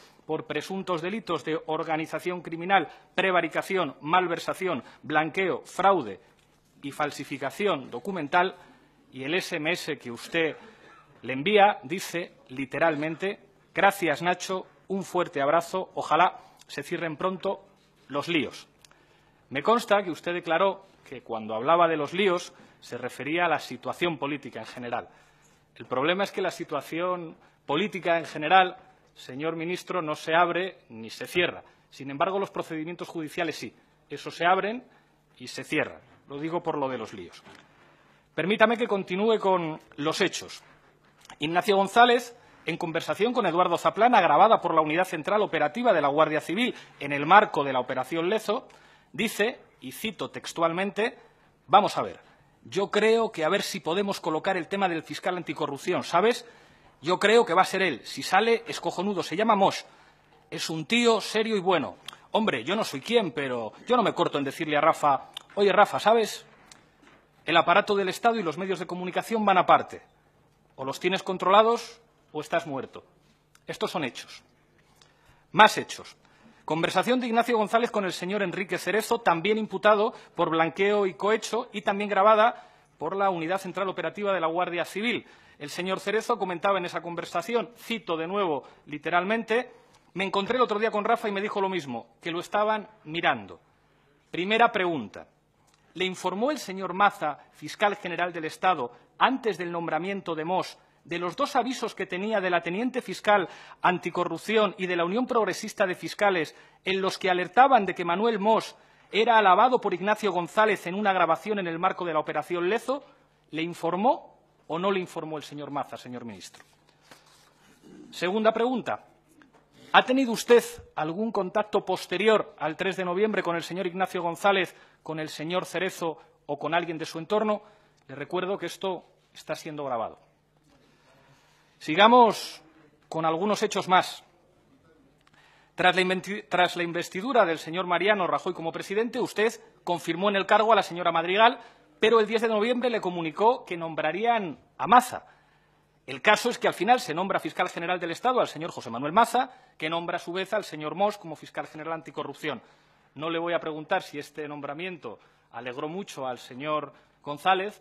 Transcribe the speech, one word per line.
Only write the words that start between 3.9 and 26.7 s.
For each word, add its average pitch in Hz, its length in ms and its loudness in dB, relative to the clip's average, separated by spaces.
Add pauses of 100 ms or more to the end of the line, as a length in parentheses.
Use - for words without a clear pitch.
malversación, 170 800 0 (180)
blanqueo, 156 600 0
fraude 165 560 2 (640)
y 139 100 -10
falsificación 143 1000 -4
documental, 175 640 0 (540)
y 131 140 -12
el 143 80 -4
S 180 240 -2
M 156 160 -2
S 165 260 -6
que 123 120 -12
usted 147 440 -2 (680)
le 120 100 -6
envía 202 500 6
dice 175 520 -8 (140)
literalmente, 156 920 -2 (320)
"Gracias, 165 480 2
Nacho, 180 460 -2 (220)
un 190 160 -4
fuerte 160 360 -2
abrazo, 170 540 0
ojalá 156 460 2 (260)
se - 160 -10
cierren 165 340 -6
pronto 190 480 -4 (440)
los 139 200 -4
líos". 143 400 -2 (800)
Me 135 140 -6
consta 208 400 2
que 180 80 -6
usted 175 240 -6
declaró 180 580 -2 (120)
que 123 180 -18
cuando 110 320 -8
hablaba 165 340 4
de 160 80 0
los 143 160 -4
líos 180 420 0 (260)
se - 160 -14
refería 135 480 -4
a 175 40 2
la 151 100 2
situación 131 600 -4
política 139 420 -8
en 110 60 -12
general. 120 420 -8 (680)
El 120 80 -16
problema 160 400 0
es - 80 -6
que - 80 -6
la 185 100 -2
situación 165 840 -6 (300)